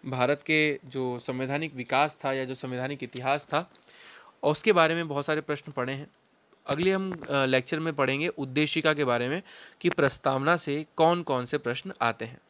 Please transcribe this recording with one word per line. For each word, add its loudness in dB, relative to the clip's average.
भारत 2
के 2
जो -4
संवैधानिक -4
विकास 0
था 0
या -2
जो -6
संवैधानिक -6
इतिहास -2
था -2
और 4
उसके 2
बारे 6
में -4
बहुत -4
सारे 0
प्रश्न -8
पढ़े -4
हैं। -10
अगले 0
हम, -2
अ, 0
लेक्चर 2
में -4
पढ़ेंगे 0
उद्देशिका 0
के 0
बारे 0
में -4
कि 2
प्रस्तावना 2
से -2
कौन 6
कौन -2
से -2
प्रश्न -4
आते 0
हैं। -16